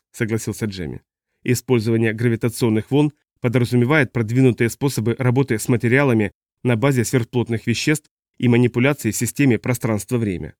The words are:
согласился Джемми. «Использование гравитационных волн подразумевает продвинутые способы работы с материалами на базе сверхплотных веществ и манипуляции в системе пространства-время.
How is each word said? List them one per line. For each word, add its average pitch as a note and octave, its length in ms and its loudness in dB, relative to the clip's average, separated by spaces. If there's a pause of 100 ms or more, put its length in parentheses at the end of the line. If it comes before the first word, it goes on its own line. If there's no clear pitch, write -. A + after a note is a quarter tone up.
(180)
согласился A2+ 480 -4
Джемми. F#2 360 -10 (420)
«Использование A#2 680 0
гравитационных A2+ 760 -2
волн D3 220 2 (280)
подразумевает B2 720 2
продвинутые A#2+ 560 2
способы A#2+ 500 -2
работы B2 400 0
с - 100 -10
материалами A#2+ 640 2 (320)
на B2 120 2
базе B2 280 2
сверхплотных A#2 640 -2
веществ D3+ 440 -2 (260)
и B2 120 0
манипуляции A#2+ 640 2
в - 40 -6
системе A#2+ 420 0
пространства-время. G#2+ 1000 -4